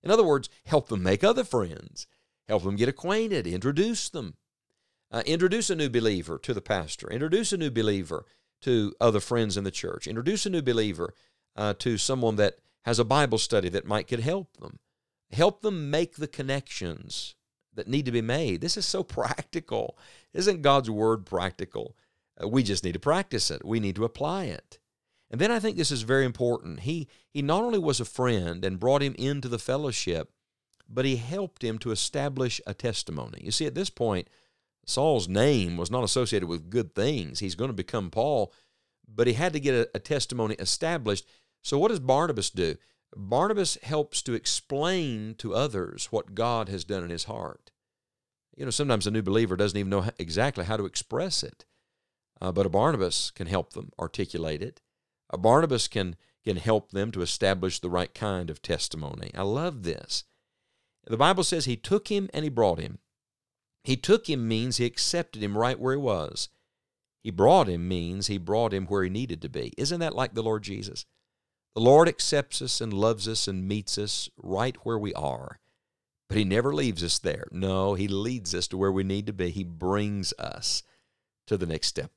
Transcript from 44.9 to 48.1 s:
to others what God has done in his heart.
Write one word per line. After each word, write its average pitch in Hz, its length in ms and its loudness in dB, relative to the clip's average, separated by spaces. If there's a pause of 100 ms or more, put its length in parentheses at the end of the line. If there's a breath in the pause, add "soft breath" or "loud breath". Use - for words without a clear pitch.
to 101 160 -6
others 110 580 -2
what 101 240 -2
God 113 320 0
has 95 160 -6
done 92 180 -4
in 87 80 -8
his 85 140 -6
heart. 110 480 -10 (840)